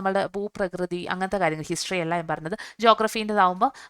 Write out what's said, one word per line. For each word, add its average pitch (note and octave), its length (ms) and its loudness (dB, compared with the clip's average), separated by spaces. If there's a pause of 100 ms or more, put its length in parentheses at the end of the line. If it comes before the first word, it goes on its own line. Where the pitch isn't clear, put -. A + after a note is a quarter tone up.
നമ്മളുടെ F#3+ 240 2 (140)
ഭൂപ്രകൃതി, F3+ 640 -4 (120)
അങ്ങനത്തെ F#3+ 300 -2
കാര്യങ്ങൾ, D#3 300 0
ഹിസ്റ്ററി F3+ 320 -2
അല്ല E3 160 0
ഞാൻ D#3+ 120 -8
പറഞ്ഞത്, D#3+ 240 -6 (280)
geography-ൻ്റെതാവുമ്പോൾ G#3+ 840 4 (180)